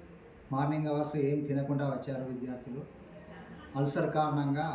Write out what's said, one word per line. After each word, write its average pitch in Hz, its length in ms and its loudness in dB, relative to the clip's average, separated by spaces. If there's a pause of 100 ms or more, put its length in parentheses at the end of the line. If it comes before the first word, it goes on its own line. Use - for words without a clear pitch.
(520)
మార్నింగ్ 151 340 2
అవర్స్ 147 300 2
ఏం 147 220 4 (100)
తినకుండా 139 460 2
వచ్చారు 131 380 -4
విద్యార్థులు. 123 500 -6 (960)
అల్సర్ 151 380 2
కారణంగా 143 580 4